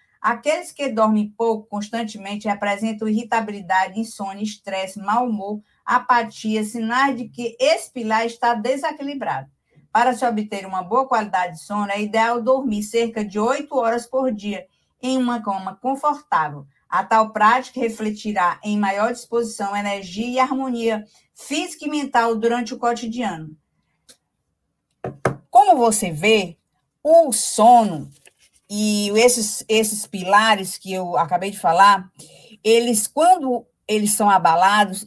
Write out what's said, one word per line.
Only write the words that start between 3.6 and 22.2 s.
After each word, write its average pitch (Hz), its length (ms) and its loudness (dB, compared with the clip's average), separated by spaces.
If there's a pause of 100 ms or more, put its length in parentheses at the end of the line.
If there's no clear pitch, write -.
insônia, 202 440 -8
estresse, 190 580 -8
mau 220 260 0
humor, 208 340 -6 (240)
apatia, 226 800 0
sinais 233 520 -2
de 233 120 -10
que 233 300 -10
esse 320 320 2
pilar 220 340 -2
está 233 300 0
desequilibrado. 269 960 -4 (400)
Para 240 240 2
se 254 100 -4
obter 214 400 -4
uma 185 180 -6
boa 233 240 0
qualidade 190 480 -2
de - 100 -18
sono, 208 260 -4
é 202 100 -4
ideal 220 400 0
dormir 247 420 0
cerca 226 420 -2
de 196 140 -6
oito 285 380 -2
horas 233 300 0
por 262 260 -2
dia 202 340 -8 (360)
em 262 160 -2
uma 240 240 -2
cama 196 340 -6
confortável. 220 920 -4 (220)
A 185 140 0
tal 220 280 2
prática 240 500 2
refletirá 214 800 -2
em 208 160 -2
maior 202 340 0
disposição, 214 640 -4
energia 202 500 -6
e 247 120 -4
harmonia 247 640 -2 (300)
física 320 520 -8
e 285 40 -4
mental 247 460 0